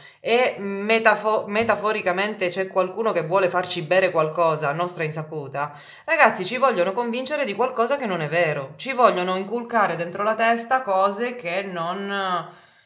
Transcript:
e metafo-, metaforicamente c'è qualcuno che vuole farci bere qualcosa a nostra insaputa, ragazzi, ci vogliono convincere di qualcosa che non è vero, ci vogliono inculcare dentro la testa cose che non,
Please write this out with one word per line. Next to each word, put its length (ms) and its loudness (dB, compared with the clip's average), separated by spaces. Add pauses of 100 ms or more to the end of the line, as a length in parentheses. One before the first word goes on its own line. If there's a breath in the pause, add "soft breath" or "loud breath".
(220 loud breath)
e 380 2
metafo-, 880 2
metaforicamente 1000 0
c'è 200 -2
qualcuno 440 0
che 140 0
vuole 240 2
farci 320 -2
bere 300 4
qualcosa 580 2
a 40 -2
nostra 300 -4
insaputa, 680 -6 (320 loud breath)
ragazzi, 400 4
ci 120 -4
vogliono 360 2
convincere 500 -2
di 100 -2
qualcosa 440 0
che 80 -4
non 160 -2
è 80 -2
vero, 480 0
ci 160 -6
vogliono 420 2
inculcare 640 -2
dentro 260 -6
la 120 0
testa 480 0
cose 520 0
che 280 -4
non, 840 -4 (360 loud breath)